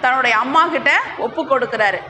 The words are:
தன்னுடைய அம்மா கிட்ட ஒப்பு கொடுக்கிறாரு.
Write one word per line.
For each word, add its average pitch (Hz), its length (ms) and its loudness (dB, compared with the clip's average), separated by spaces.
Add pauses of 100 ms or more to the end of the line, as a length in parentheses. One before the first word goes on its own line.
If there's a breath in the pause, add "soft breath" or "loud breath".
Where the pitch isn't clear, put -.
தன்னுடைய 247 340 2
அம்மா 285 280 2
கிட்ட 302 360 0 (160)
ஒப்பு 240 260 -4
கொடுக்கிறாரு. 220 560 0 (100)